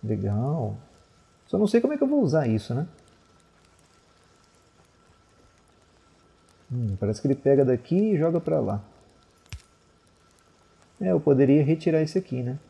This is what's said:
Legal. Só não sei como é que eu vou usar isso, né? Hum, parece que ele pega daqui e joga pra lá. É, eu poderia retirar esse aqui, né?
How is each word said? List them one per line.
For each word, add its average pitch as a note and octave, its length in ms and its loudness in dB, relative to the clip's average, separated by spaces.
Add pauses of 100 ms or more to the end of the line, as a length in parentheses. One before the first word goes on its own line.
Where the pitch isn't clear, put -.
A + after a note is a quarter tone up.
Legal. G#2+ 720 -4 (680)
Só - 120 -2
não G#3 80 2
sei A#3 140 2
como C4 120 0
é D4 40 -4
que C4+ 60 0
eu C4+ 60 0
vou C#4+ 140 2
usar D3 260 2
isso, A2 260 -2
né? D3 140 -4 (3750)
Hum, A2+ 260 -2
parece G#2 220 -2
que - 60 -4
ele C3+ 80 2
pega C#3 300 4
daqui F3 500 0
e D#3+ 40 0
joga E3 220 0
pra D#3+ 180 -2
lá. G#2+ 240 -4 (2250)
É, F#3 120 -2
eu E3+ 100 2
poderia C#3+ 420 4
retirar D#3+ 380 0
esse D#3 160 -2
aqui, C3 260 -6
né? C3 160 -6 (120)